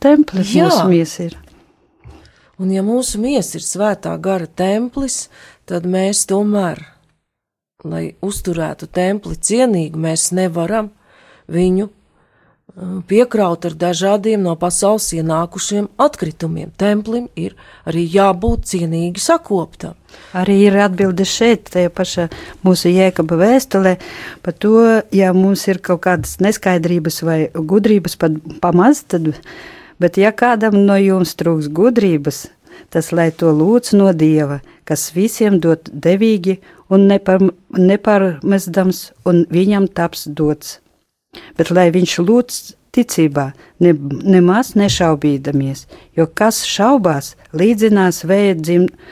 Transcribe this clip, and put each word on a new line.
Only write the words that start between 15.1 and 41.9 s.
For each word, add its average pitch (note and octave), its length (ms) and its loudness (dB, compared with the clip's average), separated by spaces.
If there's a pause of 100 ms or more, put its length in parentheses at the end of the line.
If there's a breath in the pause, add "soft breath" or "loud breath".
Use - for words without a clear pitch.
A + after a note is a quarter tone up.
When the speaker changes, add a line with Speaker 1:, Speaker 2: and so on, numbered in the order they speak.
Speaker 2:
ienākušiem E3+ 720 -4 (100)
atkritumiem. D#3+ 800 -4
Templim G#3+ 580 -2
ir F3+ 220 -10 (280 soft breath)
arī E3 220 -4
jābūt G3 640 0
cienīgi E3+ 480 -4
sakoptam. G3+ 800 -4 (320 loud breath)
Speaker 1:
Arī G3 380 2
ir G3 100 4
atbilde F#3+ 480 0
šeit, - 460 0
tajā F3+ 180 0
pašā F3 380 -4 (340 loud breath)
mūsu F3+ 300 2
Jēkaba F3 500 2
vēstulē, F#3+ 540 2 (460 loud breath)
par F3 100 -6
to, A3 580 4
ja F#3+ 220 2
mums F#3+ 340 2
ir F#3 160 -2
kaut F3 220 -2
kādas F3+ 340 -2
neskaidrības F3 840 0
vai D#3+ 140 0 (120)
gudrības F#3+ 680 0
pa, E3 140 0 (300)
pamaz, F3+ 420 2
tad D#3+ 300 -2 (720 loud breath)
bet F3 160 0
ja G#3 160 2
kādam A3 480 2
no G3 160 4
jums F#3+ 400 0
trūks D#3 320 -2
gudrības, F3 800 0 (420 loud breath)
tas E3 240 -4
lai E3 160 2
to E3 240 0
lūdz G3+ 400 2
no G3 160 6
Dieva, D#3 480 2 (240 soft breath)
kas - 320 -6
visiem G3+ 480 2
dod D#3+ 300 0
devīgi F#3+ 680 0 (320 soft breath)
un G3 180 6
nepar-, F#3+ 440 2 (180)
neparmestams, F#3+ 1400 0 (100)
un F3 240 4
viņam F#3+ 420 0
taps - 380 -6
dots. D3+ 540 -4 (720 loud breath)
Bet - 160 -2
lai F3+ 200 4